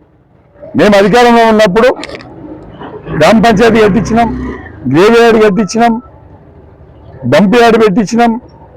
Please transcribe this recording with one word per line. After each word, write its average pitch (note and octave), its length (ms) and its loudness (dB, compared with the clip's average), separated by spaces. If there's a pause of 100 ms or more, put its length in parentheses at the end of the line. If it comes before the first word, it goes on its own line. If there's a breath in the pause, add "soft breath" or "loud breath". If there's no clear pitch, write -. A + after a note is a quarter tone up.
(800)
మేము G3+ 220 2
అధికారంలో A#3 420 2 (100)
ఉన్నప్పుడు A3 360 2 (1300)
గ్రామ F3+ 260 2
పంచాయతీ A3+ 400 2
కట్టించినాం, A3 440 -2 (640)
గ్రేవ్ G#3 300 2
యార్డ్ A#3 220 2
కట్టించినాం, A3 480 0 (1400)
డంప్ F#3+ 280 0
యార్డ్ A#3 240 2
పెట్టించినాం, A3+ 480 0 (440)